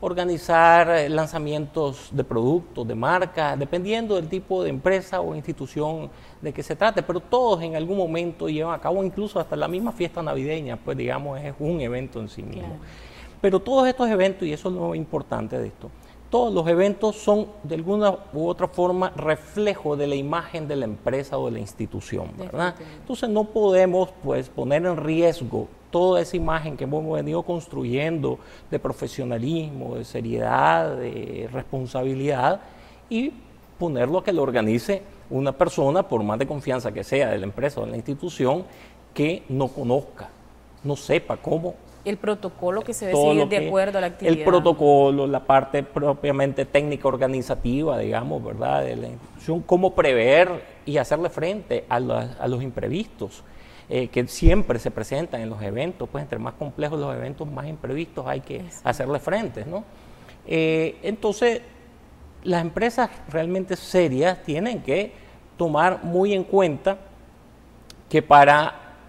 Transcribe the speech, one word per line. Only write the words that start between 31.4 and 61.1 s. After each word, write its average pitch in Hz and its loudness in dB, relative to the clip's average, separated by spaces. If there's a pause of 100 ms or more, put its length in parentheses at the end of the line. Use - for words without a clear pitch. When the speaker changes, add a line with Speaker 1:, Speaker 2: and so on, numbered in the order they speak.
Speaker 1:
responsabilidad, 131 -2 (480)
y 247 -2 (440)
ponerlo 147 0
a 185 -2
que 202 -2
lo 160 2
organice 120 2 (280)
una 135 0
persona, 170 2
por 123 0
más 110 0
de 135 -2
confianza 127 -4
que 95 -8
sea 135 0
de 101 0
la 95 -4
empresa 120 -4
o 113 -4
de 113 -8
la 117 -8
institución, 143 -2 (480)
que 151 -2
no 135 -2
conozca, 127 -2 (560)
no 143 -2
sepa 135 -2
cómo 165 -4 (300)
Speaker 2:
El 208 -4
protocolo 202 -4
que 233 -8
se 220 -8
debe 180 -2
Speaker 1:
todo 147 6
Speaker 2:
seguir 151 6
Speaker 1:
lo - -6
Speaker 2:
de 202 2
Speaker 1:
que 156 -2
Speaker 2:
acuerdo 196 2
a - 0
la 180 0
Speaker 1:
el 175 -4
Speaker 2:
actividad. 165 2
Speaker 1:
protocolo, 147 6
la 139 -2
parte 139 4
propiamente 139 0
técnica 143 2
organizativa, 131 0
digamos, 110 -2
¿verdad? 107 -2
De 120 -4
la 117 -8
institución, 127 -6
cómo 180 2
prever 151 6 (220)
y 147 -2
hacerle 151 0
frente 165 -4
a 120 0
la, 120 -2
a 123 -2
los 123 -2
imprevistos, 127 -6 (480)
eh, 123 -2
que 123 -2
siempre 165 6
se 120 -4
presentan 131 -6
en 110 -6
los 107 -10
eventos, 120 -6
pues 143 -8
entre 120 -8
más 120 -8
complejos 147 -6
los 143 -4
eventos, 139 -10
más 135 -10
imprevistos 151 -8
hay 139 -4
que 135 -12
Speaker 2:
Exacto. - -10
Speaker 1:
hacerle 135 -2
frente, 156 -4
¿no? 185 -8 (600)
Eh, 160 0
entonces, 214 0 (840)